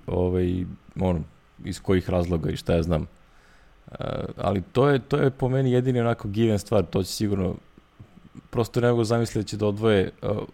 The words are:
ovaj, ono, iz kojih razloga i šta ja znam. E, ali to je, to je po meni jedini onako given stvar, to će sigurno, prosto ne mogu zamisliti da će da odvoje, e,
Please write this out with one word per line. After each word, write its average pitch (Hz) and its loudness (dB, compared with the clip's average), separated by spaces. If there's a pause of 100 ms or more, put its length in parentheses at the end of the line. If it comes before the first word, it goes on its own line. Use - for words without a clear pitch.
ovaj, 90 0 (340)
ono, 90 0 (460)
iz 90 -8
kojih 92 0
razloga 87 0
i 82 -4
šta 87 -2
ja 82 2
znam. 80 0 (840)
E, - -16 (420)
ali 98 -2
to 127 2
je, 139 2
to - -2
je 143 2
po 127 -2
meni 131 2
jedini 123 2
onako 117 0
given 107 2
stvar, 101 2
to 98 -2
će - -10
sigurno, 98 -2 (920)
prosto 117 -2
ne 120 4
mogu 120 4
zamisliti 117 0
da 104 0
će 101 -10
da 104 0
odvoje, 104 2
e, - -8 (260)